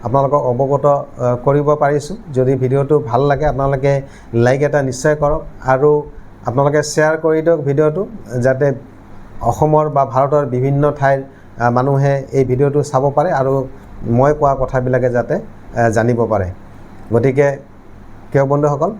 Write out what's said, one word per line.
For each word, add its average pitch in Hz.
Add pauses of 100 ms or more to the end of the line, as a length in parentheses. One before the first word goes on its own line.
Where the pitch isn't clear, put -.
আপোনালোকক 135
অৱগত, 135
আ, 135
কৰিব 143
পাৰিছোঁ। 147 (160)
যদি 127
ভিডিঅ'টো 135
ভাল 123
লাগে, 143
আপোনালোকে 139 (320)
লাইক 127
এটা 143
নিশ্চয় 135
কৰক 151 (220)
আৰু 147 (440)
আপোনালোকে 139
শ্বেয়াৰ 156
কৰি 160
দিয়ক 160
ভিডিঅ'টো, 151 (340)
যাতে 131 (680)
অসমৰ 151
বা 139
ভাৰতৰ 139
বিভিন্ন 139
ঠাইৰ, 139 (360)
আ, 120
মানুহে 139
এই 135
ভিডিঅ'টো 135
চাব 139
পাৰে 156
আৰু 135 (380)
মই 127
কোৱা 143
কথাবিলাকে 127
যাতে, 120 (360)
আ, 117
জানিব 113
পাৰে। 95 (600)
গতিকে 135 (760)
কৃষক 139
বন্ধুসকল 147